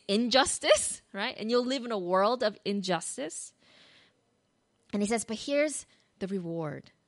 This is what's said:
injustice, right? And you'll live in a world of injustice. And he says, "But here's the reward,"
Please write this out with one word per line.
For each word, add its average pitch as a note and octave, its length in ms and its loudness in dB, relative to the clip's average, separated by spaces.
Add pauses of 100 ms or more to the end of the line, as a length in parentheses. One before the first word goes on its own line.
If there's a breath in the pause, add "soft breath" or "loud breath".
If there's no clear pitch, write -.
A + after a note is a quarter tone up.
injustice, B3 920 2 (120)
right? G#3+ 240 -4
And A3 120 -6
you'll B3 160 2
live B3+ 180 -2
in A#3+ 80 -6
a G#3+ 60 -2
world G3 460 2
of G#3 200 0
injustice. G3+ 880 -4 (1400 soft breath)
And G3+ 80 0
he G#3 60 0
says, A3+ 180 0
"But A3 120 -8
here's C#4+ 500 -2 (320 soft breath)
the G3 80 -6
reward," E3 640 -6 (160)